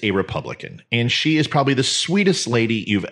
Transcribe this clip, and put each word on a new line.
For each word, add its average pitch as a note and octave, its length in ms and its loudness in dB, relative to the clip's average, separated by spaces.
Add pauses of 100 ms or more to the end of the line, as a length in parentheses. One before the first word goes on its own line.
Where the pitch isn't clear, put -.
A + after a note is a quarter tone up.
a G2+ 80 2
Republican, - 680 -4 (120)
and A#2 180 0
she D#3 260 0
is D3+ 120 2
probably C#3 260 2
the C3 80 2
sweetest F#3+ 640 0
lady A2+ 400 0
you've G2+ 260 0